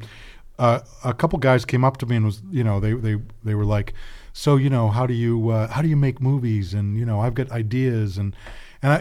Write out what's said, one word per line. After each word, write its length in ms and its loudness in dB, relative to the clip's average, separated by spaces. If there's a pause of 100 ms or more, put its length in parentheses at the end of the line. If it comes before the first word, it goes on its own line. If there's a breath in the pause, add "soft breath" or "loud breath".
(600 loud breath)
uh, 200 4 (240)
a 100 -2
couple 240 0
guys 280 4
came 180 0
up 140 2
to 80 -8
me 100 0
and 100 2
was, 240 -2
you 140 -2
know, 160 2
they, 140 0
they, 240 -2 (260)
they 120 -2
were 100 0
like, 280 0 (400 loud breath)
"So, 220 2
you 140 4
know, 180 2
how 180 0
do 80 0
you, 360 0
uh, 180 2
how 140 -4
do 60 2
you 100 2
make 240 2
movies? 520 0
And, 240 -2
you 80 -2
know, 140 0
I've 160 0
got 160 -4
ideas." 680 -2
And, 180 -4 (460 loud breath)
and 120 4
I, 80 4